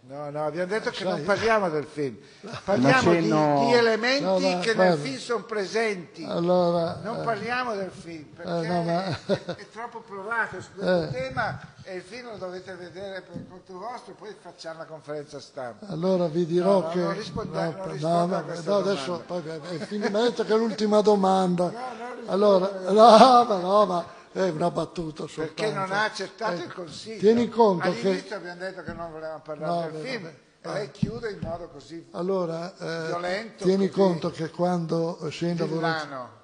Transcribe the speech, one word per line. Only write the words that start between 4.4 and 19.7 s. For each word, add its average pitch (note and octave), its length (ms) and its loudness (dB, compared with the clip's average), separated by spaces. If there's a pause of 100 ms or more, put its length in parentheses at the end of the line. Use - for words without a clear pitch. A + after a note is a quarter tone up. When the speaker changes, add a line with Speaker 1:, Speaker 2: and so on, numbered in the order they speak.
Speaker 1:
che F3+ 80 -2
nel A3+ 80 2
Speaker 2:
guarda. F3+ 220 6
Speaker 1:
film B3+ 200 -6
sono A3+ 280 -4
presenti. G3 800 -4
Speaker 2:
Allora, F3 760 2
Speaker 1:
Non F3 200 -6
Speaker 2:
eh, - 20 -6
Speaker 1:
parliamo A#3 520 -2
del F#3+ 140 -6
film, D#3+ 440 -14
Speaker 2:
eh, - 20 -20
Speaker 1:
perché E3+ 320 -4
Speaker 2:
no, F3 160 0
ma E3+ 220 0
Speaker 1:
è, E3+ 200 -4
è, - 200 -2 (100)
è G3+ 160 -18
troppo A3+ 300 -12
provato G3 600 -6
su - 140 -18
questo F3+ 300 0
Speaker 2:
Eh. D3+ 60 -10
Speaker 1:
tema B3 480 -6 (220)
e F#3 140 -14
il F3+ 80 -10
film A#3+ 260 -14
lo G#3+ 80 -14
dovete F#3 380 -12
vedere F3+ 460 -12
per F3 280 -14
conto F3+ 300 -18
vostro, G#3+ 340 -12
poi G3 260 -16
facciamo E3 400 -14
la D#3+ 60 -12
conferenza D3 540 -12
stampa. B2 480 -12
Speaker 2:
Allora F3+ 400 0
vi E3 180 0
dirò F3+ 360 2
Speaker 1:
No, E3 40 -4
no, E3 40 -6
Speaker 2:
che F3 100 -2
Speaker 1:
non F3 160 0
risponda-, F3+ 480 -6
Speaker 2:
no, E3 80 -2
Speaker 1:
non - 160 -10
Speaker 2:
no, D#3+ 60 -8
Speaker 1:
risponda E3 320 0
Speaker 2:
no, F#3 120 -2
Speaker 1:
a E3 60 -2
questa E3+ 260 -8
Speaker 2:
no, G3+ 80 4
adesso F3+ 500 -2
Speaker 1:
domanda. D#3+ 320 -8
Speaker 2:
poi, D3+ 120 -12